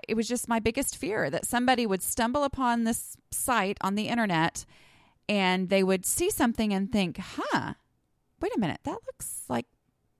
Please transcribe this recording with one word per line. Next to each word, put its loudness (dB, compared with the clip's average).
it 0
was 2
just -2
my 4
biggest 0
fear 0
that -2
somebody 2
would 0
stumble 0
upon 0
this -2
site 0
on -2
the -2
internet 2
and 2
they 4
would 2
see 0
something 0
and -2
think, 0
"Huh, -4
wait -2
a -2
minute, -2
that -6
looks -12
like -4